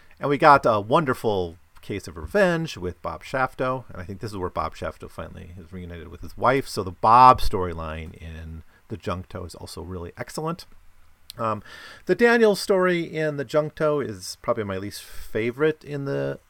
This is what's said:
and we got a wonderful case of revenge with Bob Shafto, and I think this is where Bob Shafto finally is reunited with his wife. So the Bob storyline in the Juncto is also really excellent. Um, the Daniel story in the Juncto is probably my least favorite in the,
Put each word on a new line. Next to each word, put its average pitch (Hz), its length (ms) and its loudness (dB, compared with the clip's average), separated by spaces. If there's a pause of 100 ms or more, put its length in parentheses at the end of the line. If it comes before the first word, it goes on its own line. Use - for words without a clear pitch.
(220)
and 135 80 -2
we 143 80 2
got 143 280 8
a 110 140 4
wonderful 104 800 0 (240)
case 101 260 -8
of 82 80 -14
revenge 165 640 0
with 90 240 -8
Bob 82 240 -10
Shafto, 131 640 -4
and 92 120 -12
I 85 40 -10
think 98 160 -12
this 107 100 -8
is 104 60 -10
where 90 120 -4
Bob 80 260 -6
Shafto - 360 -10
finally 85 480 -14
is 85 140 -18
reunited 85 340 -12
with 82 140 -16
his 82 160 -12
wife. 123 320 2
So 110 120 -4
the 92 100 -4
Bob 123 500 8
storyline 82 720 0
in 80 500 -14 (240)
the 110 80 -10
Juncto 90 500 -6
is 85 100 -14
also - 260 -12
really 87 360 -10
excellent. 160 480 -8 (720)
Um, 110 240 -4 (440)
the 180 100 2
Daniel 233 400 6
story 185 460 2
in 156 340 -4
the 139 80 -4
Juncto 151 640 0
is 92 340 -10
probably 113 220 -2
my 98 140 -4
least 98 260 -10
favorite 120 800 -2
in 143 220 -8
the, 139 340 -4 (100)